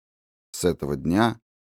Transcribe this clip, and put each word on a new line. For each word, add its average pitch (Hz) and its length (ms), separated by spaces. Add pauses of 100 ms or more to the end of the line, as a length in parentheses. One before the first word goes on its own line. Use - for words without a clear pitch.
(500)
С - 140
этого 78 320
дня 104 420 (360)